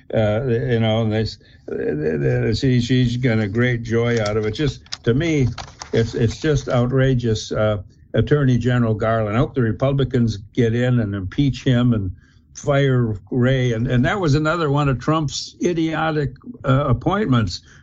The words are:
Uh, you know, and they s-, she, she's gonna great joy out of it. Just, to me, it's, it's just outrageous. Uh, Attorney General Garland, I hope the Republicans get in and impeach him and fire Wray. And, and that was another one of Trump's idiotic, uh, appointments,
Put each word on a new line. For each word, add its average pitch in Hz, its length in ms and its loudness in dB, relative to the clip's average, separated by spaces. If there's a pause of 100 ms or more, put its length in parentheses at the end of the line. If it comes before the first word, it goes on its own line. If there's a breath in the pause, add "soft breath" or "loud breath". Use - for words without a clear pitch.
(120)
Uh, 107 360 0
you 120 320 0
know, 110 240 2
and 107 80 0
they 110 100 0
s-, 135 1400 -4
she, 127 220 2
she's 123 360 0
gonna 110 300 0
great 117 360 -2
joy 117 360 0
out 104 180 -2
of 107 80 0
it. 104 60 -2
Just, - 520 -6
to 117 100 2
me, 147 340 2 (460)
it's, 113 220 0
it's 117 240 0
just 143 300 0
outrageous. 123 800 0
Uh, 107 320 0 (300 soft breath)
Attorney 127 440 2
General 120 360 2
Garland, 110 420 0
I 117 40 2
hope 156 160 0
the 135 60 0
Republicans 123 760 0
get 113 360 -2
in 123 260 2
and 104 140 -2
impeach 120 520 -2
him 123 280 4
and 95 220 -4 (380 soft breath)
fire 131 640 0 (120)
Wray. 127 420 2
And, 113 140 -2
and 127 180 2
that 196 160 0
was 147 140 2
another 156 360 0
one 143 160 2
of 131 120 0
Trump's 151 640 -4
idiotic, 160 720 -2 (280)
uh, 135 240 2
appointments, 127 760 0 (200 loud breath)